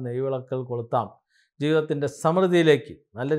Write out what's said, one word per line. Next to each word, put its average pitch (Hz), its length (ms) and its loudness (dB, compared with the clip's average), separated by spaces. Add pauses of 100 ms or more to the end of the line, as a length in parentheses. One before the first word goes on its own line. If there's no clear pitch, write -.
നെയ് 123 200 -4
വിളക്കുകൾ 131 460 -4
കൊളുത്താം. 120 360 -4 (540)
ജീവിതത്തിൻ്റെ 151 460 0 (160)
സമൃദ്ധിയിലേക്ക് 165 720 4 (240)
നല്ല 139 200 -4